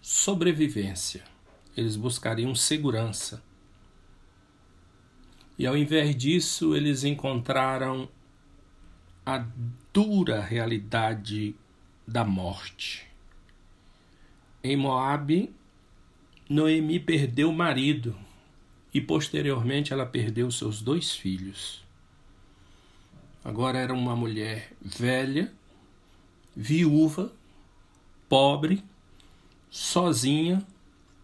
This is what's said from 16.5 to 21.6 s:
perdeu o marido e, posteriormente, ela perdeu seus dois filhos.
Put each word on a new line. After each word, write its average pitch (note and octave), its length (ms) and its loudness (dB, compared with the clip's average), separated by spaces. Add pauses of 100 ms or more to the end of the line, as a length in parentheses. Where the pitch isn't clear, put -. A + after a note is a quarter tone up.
perdeu D3 500 2
o D#3+ 40 0
marido C3+ 640 0 (760)
e, - 60 4
posteriormente, C#3+ 960 0
ela C3+ 120 -2
perdeu A#2+ 460 -2
seus A2 300 -6
dois C#3+ 300 -2
filhos. F#2+ 720 -8 (1600)